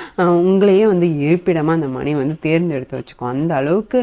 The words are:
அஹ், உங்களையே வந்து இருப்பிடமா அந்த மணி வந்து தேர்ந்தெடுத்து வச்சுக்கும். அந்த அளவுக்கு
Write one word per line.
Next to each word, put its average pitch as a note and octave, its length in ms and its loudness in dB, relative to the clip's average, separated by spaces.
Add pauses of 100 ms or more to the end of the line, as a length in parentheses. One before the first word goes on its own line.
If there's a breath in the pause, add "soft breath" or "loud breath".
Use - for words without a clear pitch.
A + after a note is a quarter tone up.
(160 loud breath)
அஹ், F3 240 2
உங்களையே F#3+ 460 4
வந்து F3+ 220 2 (120)
இருப்பிடமா D#3+ 540 0
அந்த D#3 160 -2
மணி C3 240 -4
வந்து D3 280 -4
தேர்ந்தெடுத்து D#3 560 -2
வச்சுக்கும். B2 340 -8
அந்த D3+ 240 -2
அளவுக்கு F3+ 480 -2